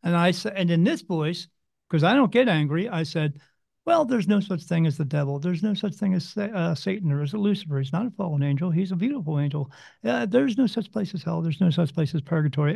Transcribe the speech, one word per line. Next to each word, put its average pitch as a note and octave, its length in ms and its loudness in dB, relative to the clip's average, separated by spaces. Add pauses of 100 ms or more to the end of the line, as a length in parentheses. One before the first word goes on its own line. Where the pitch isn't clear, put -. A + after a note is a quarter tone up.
And F3 140 0
I E3+ 140 4
sa-, F#3 200 -2
and F#3+ 200 0
in E3+ 140 4
this D4+ 180 2
voice, E3 460 -4 (420)
cause D3+ 140 2
I F#3+ 100 4
don't C4 180 4
get B3 160 4
angry, D#3+ 400 0
I F3 140 -4
said, D#3 380 -2 (440)
Well, E4 200 4
there's A#3 240 0
no G3+ 120 4
such F#3+ 240 -4
thing E3 220 2
as D3+ 100 0
the D#3 80 -4
devil. C#3+ 340 -2
There's D#3+ 240 -2
no G#3 120 0
such F#3+ 200 -4
thing F#3+ 200 0
as F3 140 -2
Sa-, - 140 -6
uh, F#3 320 -2
Satan. F#3+ 340 -4
There C#3+ 140 0
is D3 120 -4
a A3 40 -4
Lucifer. G3+ 400 0
He's C3+ 140 -4
not F3+ 140 -2
a B3 40 -4
fallen E3 320 -2
angel. C#3+ 280 0
He's F3+ 220 0
a F#3+ 40 -2
beautiful F3 440 -2
angel. C#3+ 300 -2 (340)
Uh, A#3+ 220 0
there's A#3+ 320 2
no C4 80 4
such G#3+ 260 -4
place G3+ 220 -4
as E3 80 -6
hell. E3 200 -2
There's E3 180 -2
no F#3 100 4
such E3 240 0
place D3+ 200 -2
as D#3+ 60 0
purgatory. D3+ 560 0